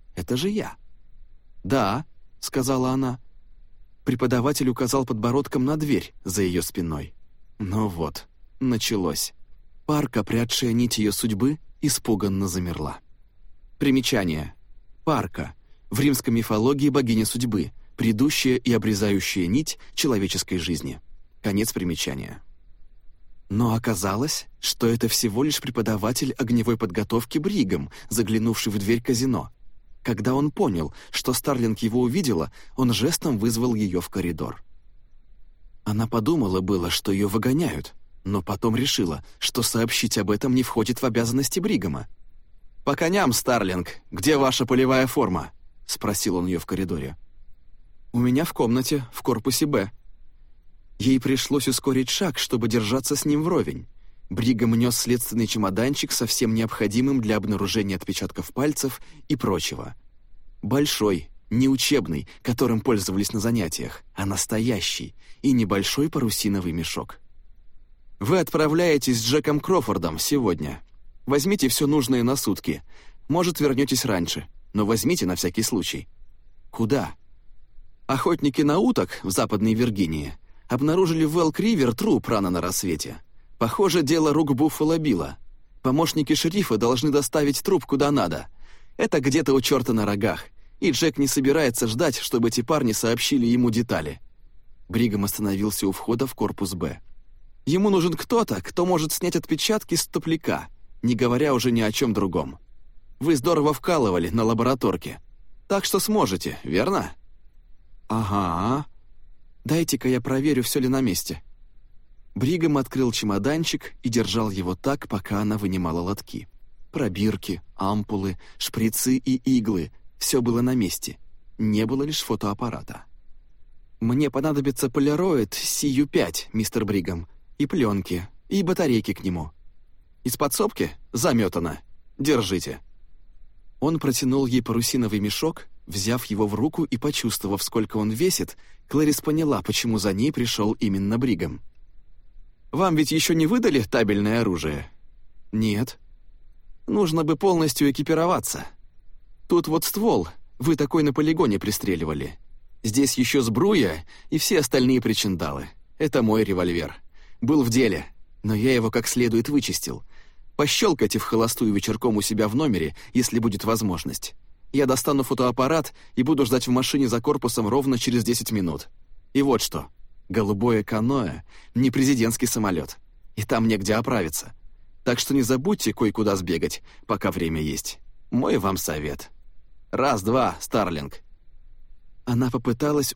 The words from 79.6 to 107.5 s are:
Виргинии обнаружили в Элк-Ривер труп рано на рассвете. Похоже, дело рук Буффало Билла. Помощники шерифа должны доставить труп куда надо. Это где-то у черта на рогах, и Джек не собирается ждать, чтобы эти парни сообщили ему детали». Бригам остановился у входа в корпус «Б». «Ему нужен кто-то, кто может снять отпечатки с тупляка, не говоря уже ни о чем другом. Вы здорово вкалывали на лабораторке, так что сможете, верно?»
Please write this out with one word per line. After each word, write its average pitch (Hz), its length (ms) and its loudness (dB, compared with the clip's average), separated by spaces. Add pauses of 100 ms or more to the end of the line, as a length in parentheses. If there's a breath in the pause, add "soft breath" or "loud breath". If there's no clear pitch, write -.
Виргинии 95 600 0 (340)
обнаружили 160 560 2
в 156 140 2
Элк-Ривер 160 560 2
труп 175 340 2
рано 98 220 2
на 90 100 0
рассвете. 87 640 -4 (360)
Похоже, 160 440 2
дело 156 300 4
рук 147 220 4
Буффало 156 440 2
Билла. 92 400 0 (440)
Помощники 151 520 2
шерифа 165 420 0
должны 135 340 2
доставить 143 520 2
труп 190 220 2
куда 143 260 2
надо. 87 380 0 (480 soft breath)
Это - 240 2
где-то 135 340 4
у 135 60 6
черта 127 320 2
на 110 120 2
рогах, 101 420 0 (340)
и 185 100 2
Джек 147 280 0
не 139 80 2
собирается 135 600 2
ждать, 131 320 0
чтобы 120 300 2
эти 120 140 -2
парни 131 300 2
сообщили 120 540 2
ему 120 240 4
детали». 90 500 -2 (680)
Бригам 104 360 2
остановился 104 640 0
у 98 60 2
входа 120 340 -2
в 131 80 -8
корпус 95 400 -4
«Б». 80 260 -6 (640)
«Ему 185 240 2
нужен 180 240 4
кто-то, 220 480 0
кто - 240 -2
может 160 280 2
снять 175 240 0
отпечатки 175 580 -2
с 160 120 0
тупляка, 156 600 -2 (340)
не 120 120 2
говоря 123 400 2
уже 123 180 2
ни 117 80 2
о 107 100 2
чем 117 220 0
другом. 87 460 -2 (600)
Вы 156 180 2
здорово 151 360 2
вкалывали 104 560 0
на 104 160 0
лабораторке, 117 800 0 (460)
так 196 160 0
что 196 160 0
сможете, 156 640 0
верно?» 123 480 0 (960)